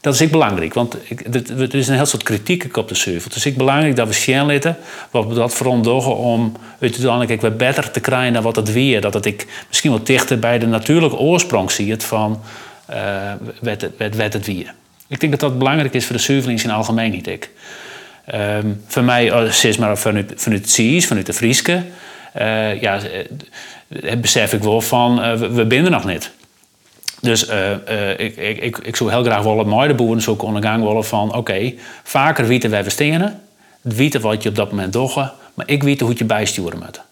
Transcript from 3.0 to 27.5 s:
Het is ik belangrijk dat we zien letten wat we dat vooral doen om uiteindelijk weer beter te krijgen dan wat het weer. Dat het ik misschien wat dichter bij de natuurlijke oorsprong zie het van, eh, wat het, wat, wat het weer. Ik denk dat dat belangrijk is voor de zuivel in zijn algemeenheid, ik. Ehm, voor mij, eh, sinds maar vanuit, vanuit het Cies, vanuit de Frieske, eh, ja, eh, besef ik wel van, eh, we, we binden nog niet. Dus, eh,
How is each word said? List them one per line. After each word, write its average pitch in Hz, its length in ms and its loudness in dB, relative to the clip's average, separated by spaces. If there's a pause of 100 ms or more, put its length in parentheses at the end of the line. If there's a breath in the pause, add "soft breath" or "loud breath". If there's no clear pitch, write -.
Het - 80 -12
is - 100 -2
ik 139 120 0
belangrijk 139 380 4
dat 117 120 2
we 110 60 -2
zien 135 320 2
letten 143 320 2 (340 loud breath)
wat 110 160 0
we 117 60 -4
dat 117 200 0
vooral 123 280 2
doen 120 240 2
om 117 480 0 (260 loud breath)
uiteindelijk 120 640 2
weer 110 140 2
beter 127 360 0
te - 80 -2
krijgen 127 340 2
dan 117 100 2
wat 113 120 0
het 107 180 0
weer. 120 280 4
Dat 104 120 -2
het 101 120 -2
ik 104 220 -4 (200 loud breath)
misschien - 240 2
wat 113 140 0
dichter 127 340 2
bij 117 200 2
de 113 80 2
natuurlijke 127 500 2
oorsprong 135 540 2
zie 104 200 -2
het 110 120 -4
van, 110 380 -2 (440 loud breath)
eh, - 120 -10 (640)
wat 107 200 -4
het, 95 160 -6
wat, 107 180 -4
wat 107 180 -2
het 101 120 -6
weer. 92 280 -6 (340)
Ik 139 120 -8
denk 156 120 2
dat 143 100 0
dat 139 160 0
belangrijk 135 360 2
is 123 120 -2
voor 123 100 -4
de 113 60 -2
zuivel 135 300 0
in 113 80 -2
zijn 110 140 -2
algemeenheid, 110 540 -2
ik. 92 220 -10 (760 loud breath)
Ehm, 104 420 -2 (200)
voor 131 160 0
mij, 123 280 4
eh, 113 200 4
sinds 110 260 4
maar 107 200 2
vanuit, 104 380 0
vanuit 107 260 0
het - 100 -6
Cies, 135 360 4
vanuit 101 180 0
de 107 80 -6
Frieske, 175 500 0 (500 loud breath)
eh, 110 480 -2
ja, 101 180 0 (1040 loud breath)
eh, - 160 -2
besef 117 360 2
ik 104 100 0
wel 107 180 2
van, 120 400 2
eh, 117 120 0
we, 113 180 0
we 117 140 4
binden 135 260 4
nog 123 140 0
niet. 87 260 -4 (920)
Dus, 117 260 2
eh, 101 240 0